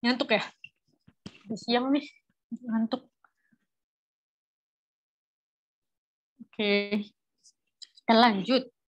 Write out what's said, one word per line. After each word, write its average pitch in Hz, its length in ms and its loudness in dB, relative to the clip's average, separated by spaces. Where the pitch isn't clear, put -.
Nyantuk 247 240 0
ya? 214 160 2
Udah 214 80 -6
siang 247 320 -2
nih. 294 160 0
Ngantuk. 226 480 -4
Oke. 202 560 -2
Kita - 320 -2
lanjut 226 560 2